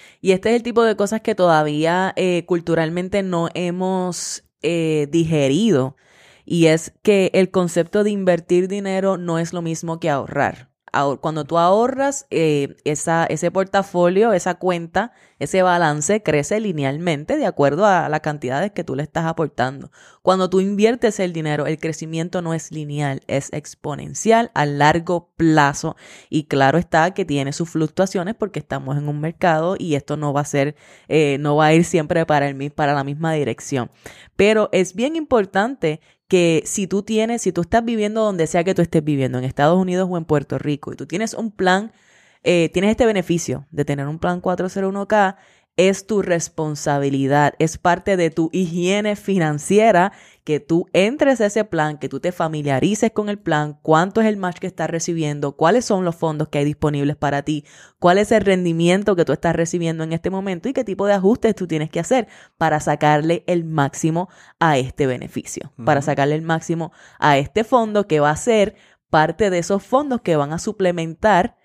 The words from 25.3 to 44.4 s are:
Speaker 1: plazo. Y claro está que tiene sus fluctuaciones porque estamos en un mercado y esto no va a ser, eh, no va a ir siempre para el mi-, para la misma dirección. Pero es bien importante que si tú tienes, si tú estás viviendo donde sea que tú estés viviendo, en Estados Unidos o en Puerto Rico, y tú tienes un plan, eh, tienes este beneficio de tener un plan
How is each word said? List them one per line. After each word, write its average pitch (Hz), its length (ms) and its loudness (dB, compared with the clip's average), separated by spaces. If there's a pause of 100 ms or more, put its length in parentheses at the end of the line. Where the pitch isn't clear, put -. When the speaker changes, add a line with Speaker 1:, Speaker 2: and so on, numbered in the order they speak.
Speaker 1:
plazo. 151 600 2 (340)
Y 151 140 -2
claro 135 340 2
está 170 380 2
que 190 100 -4
tiene 143 280 -2
sus 165 180 -6
fluctuaciones 185 640 -2
porque 196 240 -6
estamos 135 360 -6
en 147 140 -4
un 147 100 -6
mercado 165 600 0
y 160 160 -2
esto 143 200 -4
no 147 160 -4
va 143 100 0
a 147 40 -4
ser, 143 300 -2 (320)
eh, 143 320 2
no 147 160 0
va 151 120 6
a 156 60 6
ir 165 120 6
siempre 165 420 0
para 143 200 2
el 139 60 -4
mi-, 139 160 -8
para 147 240 0
la 139 100 -2
misma 156 300 -4
dirección. 131 560 -4 (460)
Pero 214 380 4
es 180 200 2
bien 262 220 -2
importante 214 840 -2 (280)
que 170 360 4
si 190 220 -6
tú 202 160 -2
tienes, 220 400 -2
si 185 80 0
tú 175 100 -2
estás 226 240 0
viviendo 220 380 -2
donde 180 240 0
sea 175 160 0
que 185 100 0
tú 175 80 0
estés 165 220 0
viviendo, 135 340 -2
en 127 60 -4
Estados 147 340 2
Unidos 185 320 0
o 180 80 -4
en 160 80 -6
Puerto 143 320 -2
Rico, 147 340 -6
y - 40 -12
tú 143 100 -12
tienes 214 300 -6
un 220 160 -6
plan, 190 400 0 (520)
eh, 165 300 2
tienes 190 180 2
este 233 140 2
beneficio 170 640 -2
de 143 160 -4
tener 143 220 -4
un 156 100 -8
plan 180 240 -4